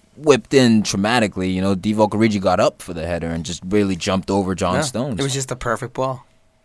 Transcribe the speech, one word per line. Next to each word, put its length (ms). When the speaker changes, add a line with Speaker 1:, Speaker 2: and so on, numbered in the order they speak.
Speaker 1:
whipped 380
in 300
traumatically. 680
You 100
know, 140
Divock 360
Origi 280
got 200
up 240
for 100
the 140
header 220
and 140
just 220
really 300
jumped 340
over 240
John 220
Speaker 2:
No, 80
Speaker 1:
Stones. 360
Speaker 2:
it 40
was 100
just 160
the 60
perfect 400
ball. 280